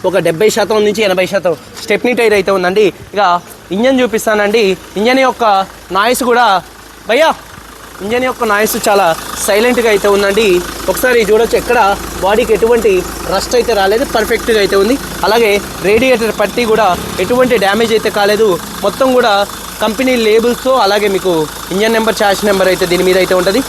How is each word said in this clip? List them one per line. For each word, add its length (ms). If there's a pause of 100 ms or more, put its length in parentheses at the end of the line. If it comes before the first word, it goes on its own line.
ఒక 80 (100)
డెబ్బై 280
శాతం 320
నుంచి 200
ఎనభై 240
శాతం 220 (300)
స్టెప్నీ 360
టైర్ 180
అయితే 200
ఉందండి. 280 (300)
ఇక 60 (540)
ఇంజన్ 260
చూపిస్తానండి. 640 (360)
ఇంజన్ 260
యొక్క 180 (540)
నాయిస్ 320
కూడా, 160 (640)
భయ్యా, 200 (760)
ఇంజన్ 240
యొక్క 140 (100)
నాయిస్ 220 (120)
చాలా 200 (400)
సైలెంట్గా 480
అయితే 200
ఉందండి. 320 (460)
ఒకసారి 280 (100)
చూడొచ్చు, 300
ఎక్కడ 180 (440)
బాడీకి 340
ఎటువంటి 360 (420)
రస్ట్ 240
అయితే 220
రాలేదు, 340
పర్ఫెక్ట్గా 480
అయితే 200
ఉంది. 140 (300)
అలాగే 240 (380)
రేడియేటర్ 520
పట్టి 300
కూడా 160 (380)
ఎటువంటి 400
డ్యామేజ్ 320
అయితే 200
కాలేదు. 320 (380)
మొత్తం 200 (120)
కూడా 160 (460)
కంపెనీ 320 (120)
లేబుల్స్తో, 480 (100)
అలాగే 300
మీకు 180 (420)
ఇంజన్ 220
నెంబర్, 240
ఛాసిస్ 300
నెంబర్ 220
అయితే 200
దీని 160
మీద 140
అయితే 180
ఉంటుంది. 300